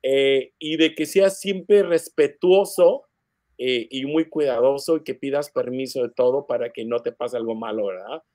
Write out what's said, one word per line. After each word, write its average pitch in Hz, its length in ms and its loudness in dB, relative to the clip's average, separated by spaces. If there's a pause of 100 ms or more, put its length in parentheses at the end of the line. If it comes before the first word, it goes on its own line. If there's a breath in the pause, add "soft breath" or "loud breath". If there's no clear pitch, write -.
eh, 135 560 2
y 156 180 -6
de 160 180 2
que 160 120 -4
seas 190 340 2
siempre 196 420 2
respetuoso, 180 1200 2 (560)
eh, 123 300 -2
y 135 160 -6
muy 160 220 -2
cuidadoso 139 680 0
y 156 60 -6
que 127 140 -8
pidas 143 340 -4
permiso 127 520 -4
de 120 80 -4
todo 131 360 0
para 120 260 -4
que 117 120 -10
no 117 180 -4
te - 80 -4
pase 120 260 -8
algo 113 200 -4
malo, 110 300 -6
¿verdad? 101 360 -10 (120)